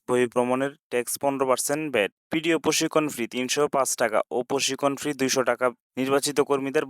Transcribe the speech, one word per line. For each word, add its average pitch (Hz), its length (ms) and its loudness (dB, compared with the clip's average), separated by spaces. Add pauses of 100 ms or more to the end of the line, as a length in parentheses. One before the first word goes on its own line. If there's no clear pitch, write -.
বহিঃভ্রমণের 123 640 2 (180)
ট্যাক্স 123 320 -2
পনেরো 139 280 0
পার্সেন্ট 143 340 0 (100)
ভ্যাট, 101 160 2 (220)
পিডিও 160 320 2
প্রশিক্ষণ 156 400 2 (100)
ফি 120 100 -4 (100)
তিনশো 127 280 -2 (120)
পাঁচ 135 160 0 (120)
টাকা 107 160 2 (180)
ও - 20 2 (120)
প্রশিক্ষণ 135 500 0
ফি 147 100 -4 (100)
দুইশো 131 300 2
টাকা 120 160 0 (320)
নির্বাচিত 135 400 2 (100)
কর্মীদের 139 420 0